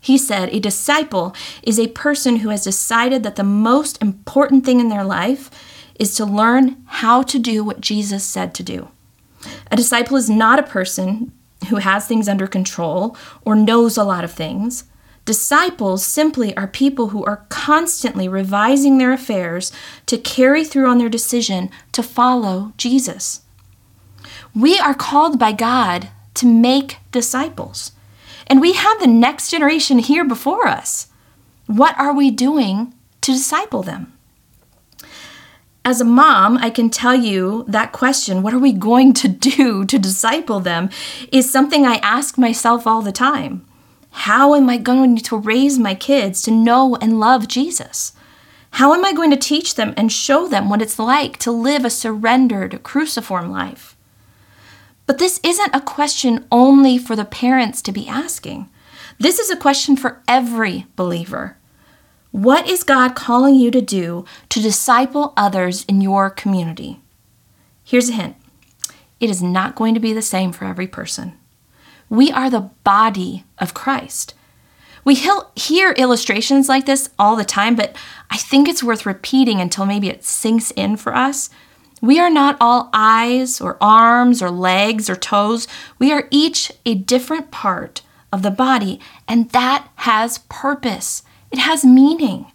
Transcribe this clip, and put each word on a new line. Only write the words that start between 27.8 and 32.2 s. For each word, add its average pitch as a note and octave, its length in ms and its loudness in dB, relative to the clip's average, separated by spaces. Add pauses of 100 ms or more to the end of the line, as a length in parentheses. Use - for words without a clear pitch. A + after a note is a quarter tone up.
and C4+ 140 6
we F4 140 4
have G#4+ 260 0
the F4+ 60 2
next A#3+ 440 2
generation D4 480 2
here D4 280 2
before C#4+ 420 -2
us. - 380 -6 (600)
What C4 320 2
are C#4+ 140 0
we C#4 180 4